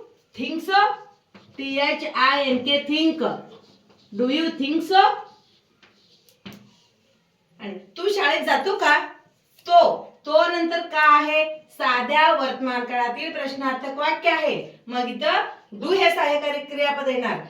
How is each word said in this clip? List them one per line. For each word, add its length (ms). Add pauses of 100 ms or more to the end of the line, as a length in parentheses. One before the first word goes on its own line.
(400)
think 340
so? 120 (480)
टी 440
एच 260 (100)
आय 300
एन 140
के, 320
think. 380 (920)
Do 180
you 120 (100)
think 220 (100)
so? 120 (2500)
आणि 180 (180)
"तू 120
शाळेत 320
जातो 360
का?" 320 (580)
तो, 140 (460)
तो 220
नंतर 400
का 260
आहे? 300 (340)
साध्या 560
वर्तमान 500
काळातील 480
प्रश्नार्थक 680
वाक्य 320
आहे. 260 (300)
मग 220
इथं 360 (360)
do 120
हे 180
सहाय्यकारी 540
क्रियापद 440
येणार, 300 (120)